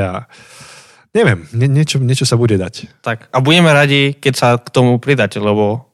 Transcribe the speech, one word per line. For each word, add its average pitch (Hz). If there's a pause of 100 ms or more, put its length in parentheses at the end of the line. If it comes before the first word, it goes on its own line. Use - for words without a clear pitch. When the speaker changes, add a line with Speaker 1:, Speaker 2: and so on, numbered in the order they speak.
Speaker 1:
a 95 (840)
neviem, 113
nie-, 123
niečo, 147
niečo 131
sa 127
bude 117
dať. -
Speaker 2:
Tak. 113
A -
budeme 160
radi, 143
keď 139
sa 127
k -
tomu 123
pridáte, 117
lebo 104